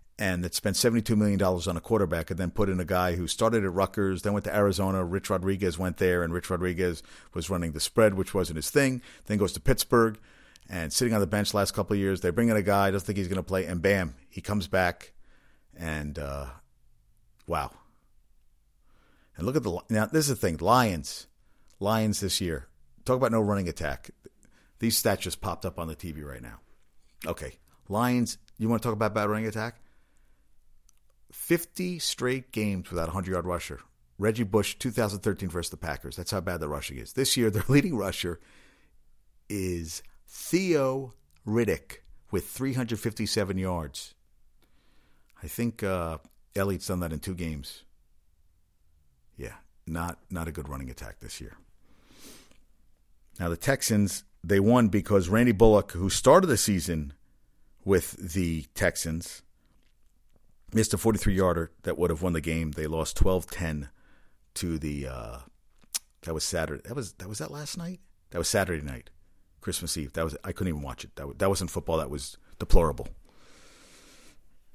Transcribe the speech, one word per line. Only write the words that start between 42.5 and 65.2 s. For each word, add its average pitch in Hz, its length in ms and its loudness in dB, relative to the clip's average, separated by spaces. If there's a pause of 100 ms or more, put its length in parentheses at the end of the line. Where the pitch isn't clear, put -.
hundred 120 260 -2
fifty-seven 101 580 -2
yards. 87 560 -6 (1300)
I 82 60 -10
think, 113 360 -4
uh, 85 360 -2 (360)
Elliott's 98 320 -2
done 92 140 -2
that 82 120 -4
in 78 60 -4
two 92 160 -6
games. 80 480 -8 (1500)
Yeah, 57 180 -12 (320)
not, 82 320 -6 (100)
not 82 180 -6
a 82 40 -6
good 76 180 -10
running 67 200 -10
attack 60 300 -14
this - 220 -14
year. - 160 -16 (1800)
Now, 87 100 -4
the 85 80 -4
Texans, 107 640 0 (200)
they 98 160 4
won 117 300 6
because 95 400 2
Randy 117 240 6
Bullock, 104 400 8
who 90 160 0
started 175 380 8
the 123 100 4
season 82 560 0 (720)
with 92 500 0
the 82 320 0 (100)
Texans, 85 640 -2 (1300)
missed 110 220 2
a 101 40 2
forty-three 104 360 2
yarder 87 380 2 (100)
that 85 160 -4
would 85 120 4
have 80 120 -2
won 90 120 0
the 80 80 0
game. 80 300 -2
They 78 160 -6
lost 80 300 -4
twelve 92 300 4
ten 76 420 -4 (640)
to 82 220 -4
the, 73 300 -6
uh, 58 300 -12 (840)